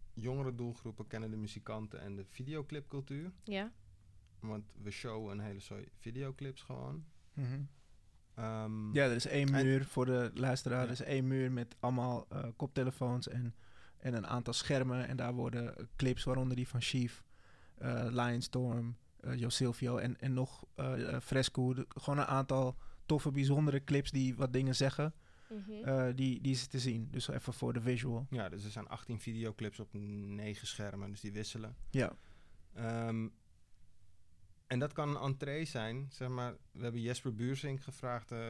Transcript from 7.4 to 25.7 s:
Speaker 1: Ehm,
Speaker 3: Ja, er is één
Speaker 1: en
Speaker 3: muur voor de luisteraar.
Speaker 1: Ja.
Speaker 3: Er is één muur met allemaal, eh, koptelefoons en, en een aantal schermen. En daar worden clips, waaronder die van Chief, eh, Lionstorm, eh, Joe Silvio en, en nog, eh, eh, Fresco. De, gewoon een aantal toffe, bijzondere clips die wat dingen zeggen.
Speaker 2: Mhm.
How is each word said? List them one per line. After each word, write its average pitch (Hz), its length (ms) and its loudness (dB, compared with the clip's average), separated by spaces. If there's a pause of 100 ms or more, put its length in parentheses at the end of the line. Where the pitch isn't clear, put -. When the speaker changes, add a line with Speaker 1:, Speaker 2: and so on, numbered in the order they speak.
Speaker 1:
Ehm, 110 580 -2
Speaker 3:
Ja, 143 120 6
er 123 100 6
is 120 100 0
één 139 280 4
Speaker 1:
en 135 120 6
Speaker 3:
muur 135 200 6
voor 127 200 2
de 123 280 2
luisteraar. 127 460 2
Speaker 1:
Ja. 123 60 2
Speaker 3:
Er 120 60 -2
is 127 100 -4
één 135 260 2
muur 131 240 4
met 120 280 -2
allemaal, 123 500 2
eh, 139 260 -4
koptelefoons 127 720 2
en, 120 280 -2 (420)
en 127 160 -2
een 110 140 0
aantal 120 260 0
schermen. 127 540 2
En 127 80 -2
daar 123 180 0
worden 120 640 -2
clips, 127 280 2
waaronder 127 320 2
die 123 120 0
van 120 140 0
Chief, 123 420 0 (540)
eh, 120 320 0
Lionstorm, 120 880 2 (220)
eh, 127 200 -2
Joe 117 100 2
Silvio 120 480 2
en, 117 220 0
en 131 140 2
nog, 127 320 0 (100)
eh, 127 400 0
eh, 127 60 0
Fresco. 127 520 4
De, 131 140 -2
gewoon - 320 0
een 143 60 4
aantal 131 520 2 (280)
toffe, 151 260 4
bijzondere 139 520 6
clips 139 280 4
die 131 240 4
wat 123 180 2
dingen 131 220 6
zeggen. 147 380 4 (360)
Speaker 2:
Mhm. 208 220 -6 (120)